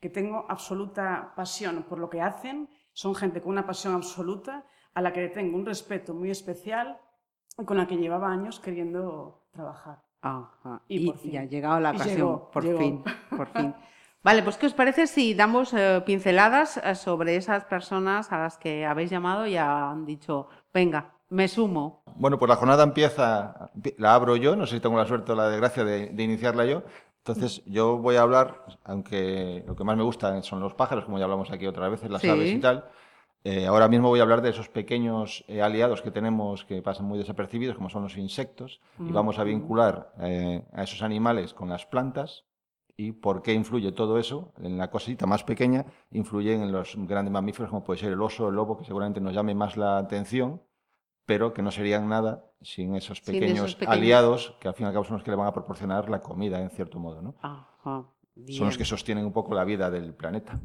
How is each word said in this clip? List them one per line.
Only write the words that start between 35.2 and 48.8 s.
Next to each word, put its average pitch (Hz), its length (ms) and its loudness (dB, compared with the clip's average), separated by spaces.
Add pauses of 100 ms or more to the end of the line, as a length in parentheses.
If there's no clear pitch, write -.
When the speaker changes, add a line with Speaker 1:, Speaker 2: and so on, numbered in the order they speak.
Speaker 3:
eh, 104 140 -2
aliados 113 380 2
que 104 120 -8
tenemos 107 520 -2
que 95 160 -8
pasan 98 260 -4
muy 101 120 -4
desapercibidos, 107 580 -6
como 92 140 -8
son 104 140 -6
los 95 120 -10
insectos, - 640 -10 (200)
y 170 100 -8
vamos 107 280 0
a 110 40 0
Speaker 2:
Ujú. 104 80 0
Speaker 3:
vincular, 107 680 2
eh, 87 520 -4
a 98 120 -6
esos - 180 -8
animales 110 520 0
con 90 140 -10
las 87 180 -8
plantas 131 580 -6 (520)
y 107 160 -6
por 98 300 -2
qué 113 100 0
influye 110 400 0
todo 110 260 0
eso, 143 420 -6
en 90 180 -6
la 92 120 -4
cosita 117 360 -4
más 101 180 2
pequeña, 127 420 0 (260)
influyen 107 500 0
en 101 80 -2
los 95 260 -6
grandes 98 360 -2
mamíferos 101 380 -4
como 101 120 -6
puede 90 160 -4
ser 104 140 -2
el 92 100 -2
oso, 110 260 -2
el 98 60 0
lobo, 107 240 0
que - 60 -16